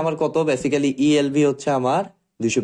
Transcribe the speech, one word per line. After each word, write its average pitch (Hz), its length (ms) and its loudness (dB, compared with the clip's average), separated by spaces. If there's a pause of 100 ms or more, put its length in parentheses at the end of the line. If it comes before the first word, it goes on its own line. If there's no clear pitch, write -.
আমার 160 200 -2
কত? 151 140 -2 (140)
Basically 139 400 0 (160)
ইএলভি 147 440 2
হচ্ছে 135 180 -4 (100)
আমার 131 240 0 (400)
দুইশো 113 220 0